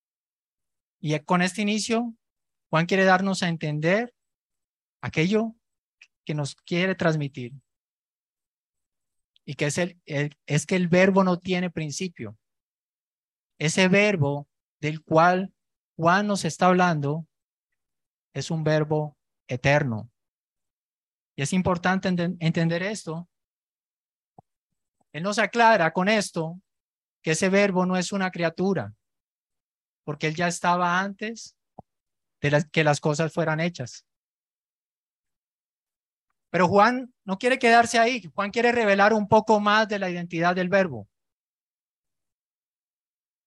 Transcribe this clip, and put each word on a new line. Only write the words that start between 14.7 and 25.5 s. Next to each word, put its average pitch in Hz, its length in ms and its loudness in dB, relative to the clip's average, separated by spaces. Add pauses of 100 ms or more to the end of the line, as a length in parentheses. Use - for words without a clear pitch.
del 151 220 -6
cual 180 500 2 (460)
Juan 175 280 2
nos 196 200 -4
está 180 220 0
hablando 165 580 0 (1080)
es 139 180 -10
un 160 140 -6
verbo 151 540 -2 (280)
eterno. 123 640 0 (1300)
Y 143 60 -6
es 139 100 -4
importante 185 560 0
enten-, 175 320 -2
entender 165 420 -2
esto. 175 460 -10 (1800)
Él 151 100 -10
nos 202 160 -4
aclara 214 540 4